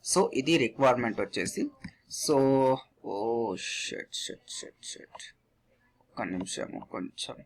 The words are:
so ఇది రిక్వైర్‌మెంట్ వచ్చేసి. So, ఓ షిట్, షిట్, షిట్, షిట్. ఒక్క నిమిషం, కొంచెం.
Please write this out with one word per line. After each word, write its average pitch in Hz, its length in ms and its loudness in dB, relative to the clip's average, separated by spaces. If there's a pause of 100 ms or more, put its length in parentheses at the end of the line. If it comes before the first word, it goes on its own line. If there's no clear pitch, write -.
(120)
so 196 220 4
ఇది 147 240 4
రిక్వైర్‌మెంట్ 123 600 2
వచ్చేసి. - 440 -2 (600)
So, 151 120 4 (680)
ఓ 98 120 -6 (400)
షిట్, - 580 -8
షిట్, - 340 -10
షిట్, - 440 -14
షిట్. - 300 -18 (800)
ఒక్క - 220 -12
నిమిషం, 92 480 -6 (220)
కొంచెం. - 540 -8